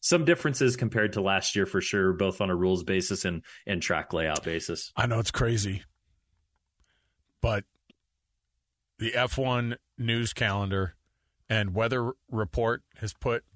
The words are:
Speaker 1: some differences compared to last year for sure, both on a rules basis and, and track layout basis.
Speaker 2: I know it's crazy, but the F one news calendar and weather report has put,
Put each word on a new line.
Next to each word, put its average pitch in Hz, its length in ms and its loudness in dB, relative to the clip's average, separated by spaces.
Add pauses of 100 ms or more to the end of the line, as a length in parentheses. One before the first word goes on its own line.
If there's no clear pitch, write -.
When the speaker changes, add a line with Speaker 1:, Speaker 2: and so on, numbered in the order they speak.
Speaker 1:
some 170 240 2
differences 143 520 2
compared 107 380 0
to 107 60 -2
last 95 360 0
year 98 100 4
for 95 140 0
sure, 95 320 2
both 92 280 0
on 101 80 0
a 92 60 2
rules 92 300 2
basis 95 400 0
and, 87 180 -2 (240)
and 95 160 -2
track 80 300 -2
layout 80 320 -2
basis. 82 520 -6
Speaker 2:
I 123 100 0
know 113 120 0
it's 113 140 -2
crazy, 101 500 -2 (1600)
but 107 220 0 (1300)
the 117 180 -2
F 123 200 0
one 123 400 0 (220)
news 117 340 0
calendar 98 640 0 (560)
and 104 240 0
weather 117 380 0 (180)
report 113 520 -2 (160)
has 110 140 -6
put, - 300 -2 (140)